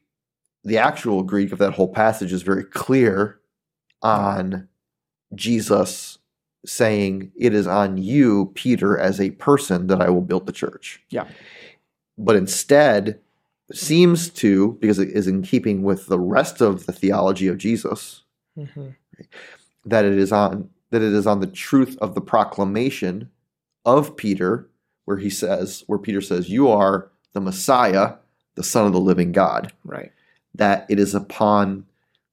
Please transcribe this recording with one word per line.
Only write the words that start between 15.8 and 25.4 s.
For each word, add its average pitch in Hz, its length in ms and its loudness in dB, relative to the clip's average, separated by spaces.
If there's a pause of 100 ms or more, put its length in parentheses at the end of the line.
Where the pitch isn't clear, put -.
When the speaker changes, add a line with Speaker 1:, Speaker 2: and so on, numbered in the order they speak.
Speaker 1:
with 95 240 -2
the 92 120 0
rest 107 420 -2
of 101 260 2
the 90 60 -8
theology 95 560 0
of 90 100 -2
Jesus, - 640 -6 (360)
Speaker 2:
Mm-hmm. 143 300 -14 (960)
Speaker 1:
that 107 180 2
it 98 140 2
is 98 140 2
on, 101 360 0 (220)
that 113 120 0
it 107 100 0
is 104 140 2
on 104 140 2
the 95 60 -2
truth 127 540 -2
of 98 140 -6
the 104 60 -4
proclamation 107 1120 -2 (540)
of 143 320 2
Peter, 95 520 -2 (360)
where 101 140 -4
he 101 120 -6
says, 95 560 -4